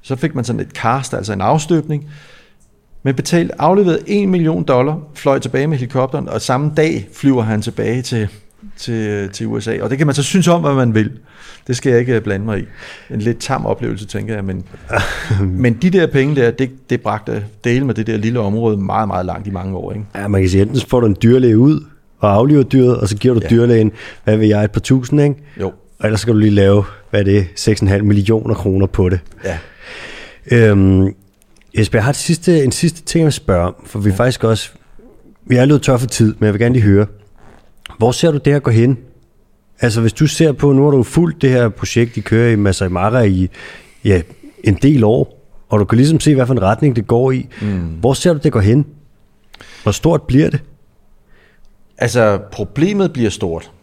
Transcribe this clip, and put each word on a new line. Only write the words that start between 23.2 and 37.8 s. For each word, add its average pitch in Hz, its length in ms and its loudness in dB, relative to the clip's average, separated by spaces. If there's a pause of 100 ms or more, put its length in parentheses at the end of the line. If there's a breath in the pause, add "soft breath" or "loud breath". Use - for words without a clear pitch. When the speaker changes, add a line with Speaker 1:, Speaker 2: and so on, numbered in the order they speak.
Speaker 2:
du 110 80 2
Speaker 1:
Ja. - 60 -8
Speaker 2:
dyrlægen, 117 440 4 (320 loud breath)
hvad 107 120 2
ved 110 100 2
jeg, 104 180 2
et 104 60 -2
par 107 100 -6
tusind, 131 400 0
ikke? 143 140 2 (260 loud breath)
Speaker 1:
Jo. 95 60 -4 (320)
Speaker 2:
Og - 60 -4
ellers 107 160 0
skal 113 140 0
du 107 40 4
lige 107 120 4
lave, 101 340 4 (260 loud breath)
hvad 101 100 0
er 98 40 0
det, 98 220 2 (100)
seks - 240 0
en 101 80 0
halv 98 160 0
millioner 107 500 2
kroner 95 320 0
på 95 220 0
det. 90 120 -2 (240)
Speaker 1:
Ja. 85 140 -6 (960 loud breath)
Speaker 2:
Øhm, 95 600 4 (640)
Jesper, 110 200 0
jeg 104 60 0
har 135 60 0
et 143 60 -4
sidste, 165 480 0
en 123 80 0
sidste - 300 -2
ting, - 180 -2
jeg 160 60 2
vil 143 60 2
spørge 87 340 0
om, 90 80 -6 (120)
for - 120 -10
vi 101 100 0
er 98 60 2
Speaker 1:
Ja. 95 40 -4
Speaker 2:
faktisk 120 260 0
også, 110 260 -2 (760)
vi 127 100 2
er 123 80 4
løbet 143 180 4
tør 131 140 0
for 123 100 -4
tid, 110 320 0
men 110 80 0
jeg 104 80 2
vil 104 60 -4
gerne 120 120 2
lige 123 120 2
høre, 101 220 4 (920 soft breath)